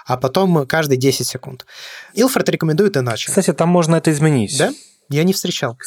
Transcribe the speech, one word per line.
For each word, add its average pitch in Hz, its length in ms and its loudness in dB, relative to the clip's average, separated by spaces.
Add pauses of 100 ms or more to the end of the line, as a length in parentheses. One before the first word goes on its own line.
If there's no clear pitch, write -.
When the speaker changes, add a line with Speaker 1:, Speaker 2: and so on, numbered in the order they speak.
Speaker 1:
а 123 120 -2
потом 165 480 0
каждые 147 320 0
десять 127 280 0
секунд. - 380 -12 (500)
Илфорд 226 360 2
рекомендует 160 460 0
иначе. 123 320 -4
Speaker 2:
Кстати, 185 260 2
там 170 160 0
можно 170 260 4
это 165 140 2
изменить. 143 480 2
Speaker 1:
Да? 196 140 0 (400)
Я 151 120 2
не 190 80 4
встречал, 151 440 -4 (100)